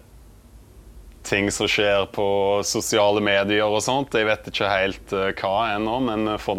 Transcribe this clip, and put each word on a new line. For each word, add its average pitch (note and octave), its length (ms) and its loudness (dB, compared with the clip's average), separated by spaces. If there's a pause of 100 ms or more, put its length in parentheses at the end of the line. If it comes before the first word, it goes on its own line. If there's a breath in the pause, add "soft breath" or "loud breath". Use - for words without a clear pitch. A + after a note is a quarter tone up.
(1200)
ting G2+ 260 0
som G#2 160 -2
skjer G2+ 460 2
på G2+ 520 0
sosiale G#2 580 2
medier G#2 440 2
og G#2+ 160 0
sånt. C3+ 320 -2
Jeg A2 140 2
vet G#2+ 180 0
ikke - 240 -2
helt, G2 440 0
eh, G2 180 0
hva G#2 440 -2
ennå, A2 280 -2
men A2 220 -2
vi G#2+ 120 -2
får G2+ 220 -4